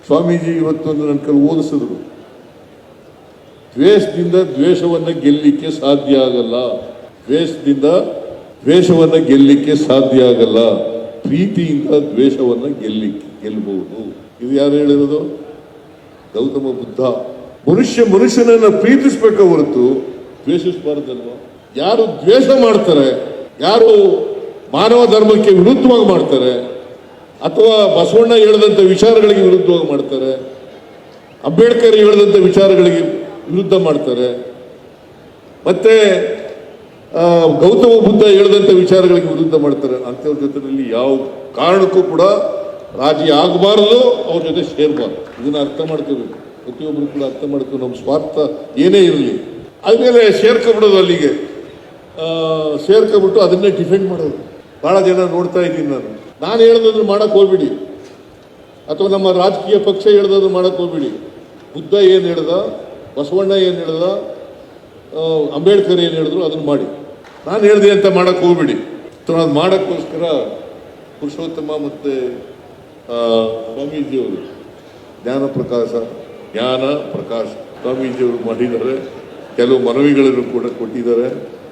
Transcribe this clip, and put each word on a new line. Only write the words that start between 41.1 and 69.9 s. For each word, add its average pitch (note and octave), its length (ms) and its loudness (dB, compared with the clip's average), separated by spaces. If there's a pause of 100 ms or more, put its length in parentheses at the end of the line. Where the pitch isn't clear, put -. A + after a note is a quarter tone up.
ಕಾರಣಕ್ಕೂ F#3 460 2
ಕೂಡ D#3+ 180 -2 (800)
ರಾಜಿ D3+ 320 0
ಆಗಬಾರ್ದು, G3 680 2 (100)
ಅವ್ರ E3 320 -4
ಜೊತೆ D#3+ 340 -6
ಸೇರ್ಬಾರ್ದು. C#3+ 680 -4
ಇದನ್ನ D3 160 -4
ಅರ್ಥ D#3+ 320 -6
ಮಾಡ್ಕೋಬೇಕು, C#3 760 -10
ಪ್ರತಿಯೊಬ್ರು D3 420 -8
ಕೂಡ C#3+ 160 -8
ಅರ್ಥ C3+ 220 -8
ಮಾಡ್ಕೊಂಡು C3+ 400 -6
ನಮ್ಮ B2 120 -10
ಸ್ವಾರ್ಥ D3 420 -6 (400)
ಏನೇ F#3+ 200 2
ಇರಲಿ, D3+ 340 2 (520)
ಅದ್ಮೇಲೆ A#3 580 4
ಸೇರ್ಕೊಬಿಡೋದು A3 540 2
ಅಲ್ಲಿಗೆ, D#3 540 0 (640)
ಆ, D#3+ 80 -10 (520)
ಸೇರ್ಕೊಬಿಟ್ಟು G#3 640 2
ಅದನ್ನೇ F#3 300 2
ಡಿಫೆಂಡ್ F#3 400 -2
ಮಾಡೋದು. D#3+ 400 -8 (320)
ಭಾಳ F#3 180 2
ಜನ F#3 160 2
ನೋಡ್ತಾ F3 440 -2
ಇದ್ದೀನಿ E3 260 -4
ನಾನು. B2 340 -8 (220)
ನಾನು A3+ 200 0
ಹೇಳೋದನ್ನ A3 440 4
ಮಾಡಕ್ G#3 240 0
ಹೋಗ್ಬಿಡಿ, F#3 360 2 (1200)
ಅಥವಾ D#3+ 200 -4
ನಮ್ಮ F#3+ 240 0
ರಾಜಕೀಯ F#3+ 460 0
ಪಕ್ಷ G3 280 -2
ಹೇಳ್ದದನ್ನ G3 460 4
ಮಾಡಕ್ F3+ 240 0
ಹೋಗ್ಬಿಡಿ. D#3+ 320 -6 (680)
ಬುದ್ಧ D#3+ 200 -6
ಏನ್ F#3+ 280 4
ಹೇಳ್ದ, E3 260 -4 (720)
ಬಸವಣ್ಣ F#3+ 340 -2
ಏನ್ F#3 220 0
ಹೇಳ್ದ, E3 280 -6 (1160)
ಆ, D#3 380 -4
ಅಂಬೇಡ್ಕರ್ F3+ 440 2
ಏನ್ E3 120 -2
ಹೇಳಿದ್ರು D#3+ 320 -4
ಅದನ್ನ D#3 220 -6
ಮಾಡಿ. C#3+ 160 -2 (640)
ನಾನು G3 140 -4
ಹೇಳ್ದೆ G#3 300 4
ಅಂತ G3 160 2
ಮಾಡಕ್ F3+ 360 0
ಹೋಗ್ಬಿಡಿ. F3 300 2
ಅಥವಾ - 720 -6
ಅದು D3+ 100 0
ಮಾಡಕ್ಕೋಸ್ಕರ F3 720 -2 (960)